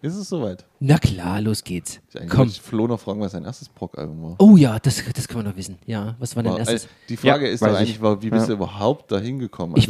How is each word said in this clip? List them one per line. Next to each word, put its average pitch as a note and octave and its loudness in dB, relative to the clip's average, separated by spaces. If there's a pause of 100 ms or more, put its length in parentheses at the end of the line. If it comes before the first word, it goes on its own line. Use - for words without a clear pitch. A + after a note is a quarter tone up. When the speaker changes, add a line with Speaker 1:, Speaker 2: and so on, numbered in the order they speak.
Speaker 1:
Ist D#3 -6
es G3+ -10
soweit? A2+ -6 (160)
Speaker 2:
Na C#3+ 4
klar, F#2+ -4
los G#2+ -2
geht's. - -10 (120)
Speaker 1:
Ich - -16
eigentlich E2+ -12
Speaker 2:
Komm. A2 2
Speaker 1:
wollte A2+ 0
Flo A2 -2
noch A#2+ -2
fragen, G#2 -8
was G2 -4
sein E2+ -10
erstes - -14
Prog-Album D#2+ -12
war. E2 -12
Speaker 2:
Oh G3+ 12
ja, B2+ 6
das, - 0 (100)
das - -6
können A#2 -8
wir G2+ -6
noch F2+ -8
wissen. F#2 -14
Ja, A2 -6
was B2 -8
war A#2+ -2
dein A2+ 0
Speaker 1:
War, F2+ -4
Speaker 2:
erstes? A2+ -2
Speaker 1:
äh, - -20 (220)
die A2+ -8
Frage C#3 2
Speaker 3:
Ja, G2+ -2
Speaker 1:
ist G#2+ -4
Speaker 3:
weiß G#2+ 4
Speaker 1:
doch G2+ 2
eigentlich, G#2 2
Speaker 3:
ich. A2 -10
Speaker 1:
war, G#2 2
wie A2 -4
bist A2+ 2
Speaker 3:
Ja. A2 -2
Speaker 1:
du A2+ 0
überhaupt G2+ -4
dahin A2+ -4
gekommen? F2+ -8
Speaker 2:
Ich A2+ 4
Speaker 1:
Also - -4